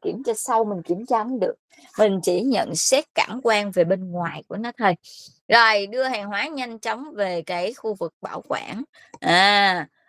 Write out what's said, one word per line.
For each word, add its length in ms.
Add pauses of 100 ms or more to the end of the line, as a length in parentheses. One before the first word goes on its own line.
kiểm 220
tra 120
sâu, 300
mình 160
kiểm 240
tra 180
không 160
được. 160 (420)
Mình 260
chỉ 180
nhận 340
xét 300 (100)
cảm 280
quan 280
về 120
bên 280
ngoài 360
của 100
nó 200
thôi. 180 (520)
Rồi, 400
đưa 160
hàng 220
hóa 220
nhanh 320
chóng 360
về 260
cái 320
khu 200
vực 280
bảo 280
quản. 340 (360)
À, 680 (220)